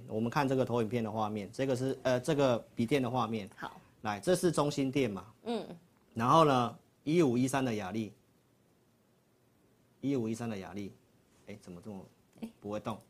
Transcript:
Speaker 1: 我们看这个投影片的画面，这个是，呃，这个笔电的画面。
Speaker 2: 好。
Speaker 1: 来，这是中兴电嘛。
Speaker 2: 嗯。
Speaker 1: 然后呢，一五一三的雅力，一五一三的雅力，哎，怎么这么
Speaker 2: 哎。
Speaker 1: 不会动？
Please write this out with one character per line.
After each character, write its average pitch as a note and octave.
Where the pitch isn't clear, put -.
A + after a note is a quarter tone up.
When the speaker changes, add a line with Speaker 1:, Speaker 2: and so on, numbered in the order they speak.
Speaker 1:
我 A2
们 A#2
看 C#3
这 C3+
个 B2+
投 A#2
影 G#2+
片 A#2
的 G#2+
画 G#2+
面， G#2
这 C3
个 C3+
是， C3
呃， B2+
这 D#3
个 C3
笔 A#2+
电 C#3
的 B2
画 A#2+
面。 G#2+
Speaker 2:
好。 -
Speaker 1:
来， G#2
这 F3+
是 F3
中 D3
兴 C3+
电 C3
嘛。 F#2
Speaker 2:
嗯。 -
Speaker 1:
然 A#2
后 D#3+
呢， B2
一 E3
五 B2
一 C3
三 C3
的 A#2+
雅 G2+
力， G#2+
一 C#3
五 A2+
一 A2+
三 A2+
的 G#2+
雅 F2
力， G2
哎， G2+
怎 F#2
么 F2
这 A2
么 F#2+
Speaker 2:
哎。 A3+
Speaker 1:
不 G#2
会 G#2
动？ A2